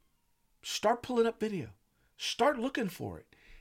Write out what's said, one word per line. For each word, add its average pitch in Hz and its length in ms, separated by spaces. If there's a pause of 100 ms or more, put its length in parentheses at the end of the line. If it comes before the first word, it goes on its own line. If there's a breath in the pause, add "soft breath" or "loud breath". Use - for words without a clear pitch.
(640)
Start 240 400
pulling 233 240
up 226 120
video. 196 280 (500)
Start 277 400
looking 240 320
for 95 300
it. - 80 (340 soft breath)